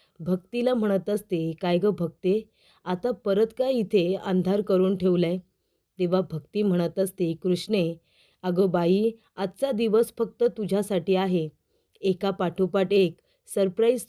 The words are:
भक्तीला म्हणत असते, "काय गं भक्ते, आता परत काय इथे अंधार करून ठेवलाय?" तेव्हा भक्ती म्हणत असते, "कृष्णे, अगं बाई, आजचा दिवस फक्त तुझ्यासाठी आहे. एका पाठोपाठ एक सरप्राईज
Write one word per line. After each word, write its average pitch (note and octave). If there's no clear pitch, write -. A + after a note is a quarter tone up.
भक्तीला G#3
म्हणत G3+
असते, F3
"काय F3
गं G3+
भक्ते, F#3
आता F3+
परत G#3
काय B3+
इथे F#3+
अंधार F#3
करून F#3
ठेवलाय?" F3
तेव्हा F#3
भक्ती D#3+
म्हणत F3
असते, F#3
"कृष्णे, F3+
अगं F#3
बाई, F3+
आजचा G3
दिवस A3+
फक्त A3+
तुझ्यासाठी G3
आहे. F#3
एका F#3+
पाठोपाठ F#3
एक G3
सरप्राईज A3